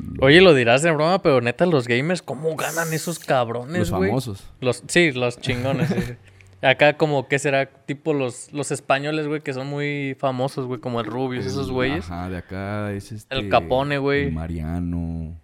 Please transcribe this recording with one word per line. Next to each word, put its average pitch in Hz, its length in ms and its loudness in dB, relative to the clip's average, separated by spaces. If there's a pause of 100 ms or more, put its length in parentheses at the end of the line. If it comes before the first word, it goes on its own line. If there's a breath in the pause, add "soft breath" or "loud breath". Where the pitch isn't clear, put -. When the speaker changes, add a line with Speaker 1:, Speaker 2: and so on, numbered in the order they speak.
(140)
Speaker 1:
logo. - 120 2
Speaker 2:
Oye, 156 140 8
lo 180 140 10
dirás 127 280 4
de 170 100 4
broma, 165 300 2
pero 135 180 4
neta, 123 260 0
los 135 220 2
gamers, 143 340 0
¿cómo 151 340 -4
ganan 160 360 -4
esos 160 260 -4
cabrones, 123 600 -2
Speaker 1:
Los 170 120 0
Speaker 2:
güey? 185 200 2
Speaker 1:
famosos. 117 340 -4 (160)
Speaker 2:
Los, 123 260 -2
sí, 170 260 4
los 123 280 -2
chingones, 135 480 -2
sí, 180 120 0
sí. - 180 -6
Speaker 1:
<laughs> - 460 -20
Speaker 2:
Acá 143 320 4
como, 147 300 0
¿qué 139 140 0
será? 135 260 0
Tipo 143 480 -6
los, 127 380 -4
los 147 180 -6
españoles, 147 560 -2
güey, 147 140 -4
que 143 120 -6
son 131 140 -6
muy 143 540 -4
famosos, 131 480 -2
güey, 123 120 -6
como 120 200 -2
el 107 60 -4
Rubius, 123 380 -4
esos 98 220 -4
Speaker 1:
El, 92 60 -6
Speaker 2:
güeyes. 127 320 -2
Speaker 1:
ajá, 87 260 -8
de 90 60 -6
acá 101 560 -6
es 98 180 -10
este 110 260 -12
Speaker 2:
El 101 120 -4
Capone, 131 500 2
güey. 139 280 0
Speaker 1:
el 80 60 -4
Mariano. 82 1120 -4